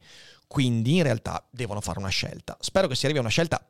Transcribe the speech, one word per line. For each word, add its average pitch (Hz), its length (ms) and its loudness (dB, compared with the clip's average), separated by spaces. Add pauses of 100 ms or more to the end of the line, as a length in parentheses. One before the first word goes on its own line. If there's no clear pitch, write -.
(460)
Quindi 123 500 2
in 185 60 6
realtà 113 480 -2
devono 107 300 -6
fare - 180 -4
una 98 100 -4
scelta. - 520 -6
Spero - 260 2
che 131 80 -2
si - 100 0
arrivi 147 140 2
a 127 40 2
una 113 80 -2
scelta - 400 0